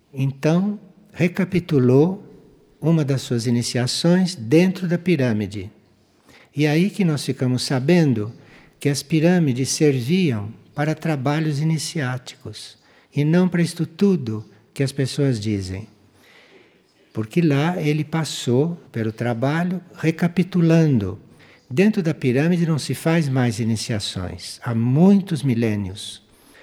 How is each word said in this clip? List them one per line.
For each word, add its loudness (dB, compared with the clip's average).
então, 0
recapitulou 2
uma 2
das -2
suas -4
iniciações 0
dentro 2
da 0
pirâmide. -2
E 2
aí 2
que -2
nós 0
ficamos -2
sabendo 2
que -2
as -2
pirâmides 2
serviam 0
para -2
trabalhos -2
iniciáticos, -6
e 2
não 4
para 0
isto -2
tudo 0
que -2
as -2
pessoas 0
dizem. -4
Porque -2
lá 0
ele 0
passou -2
pelo -4
trabalho -2
recapitulando. 2
Dentro 2
da 0
pirâmide 0
não 0
se -6
faz 0
mais 0
iniciações, -6
há -4
muitos 2
milênios. -2